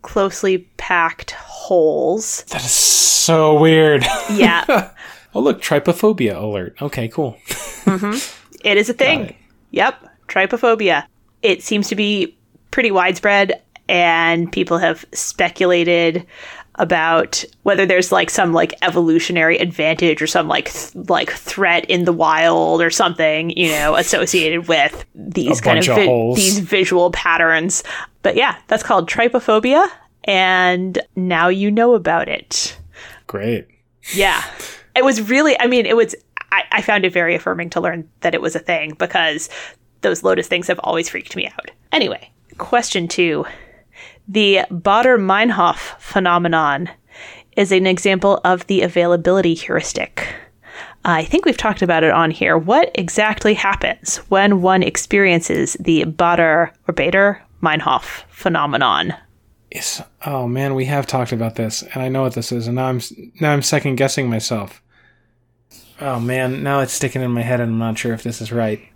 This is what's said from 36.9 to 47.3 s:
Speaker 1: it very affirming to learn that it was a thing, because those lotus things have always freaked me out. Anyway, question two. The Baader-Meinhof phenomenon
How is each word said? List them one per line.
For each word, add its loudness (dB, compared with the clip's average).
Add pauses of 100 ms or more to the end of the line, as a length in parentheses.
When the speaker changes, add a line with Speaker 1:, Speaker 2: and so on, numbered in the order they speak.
Speaker 1:
it -2
very 0
affirming -4
to -4
learn -6 (120)
that -2
it -2
was -4
a -4
thing, -4
because -2 (520)
those -2
lotus 0
things -2
have -2
always -4
freaked -12
me -6
out. -14 (220)
Anyway, -4 (280)
question -2
two. -2 (840)
The 2
Baader-Meinhof 2 (220)
phenomenon 0 (640)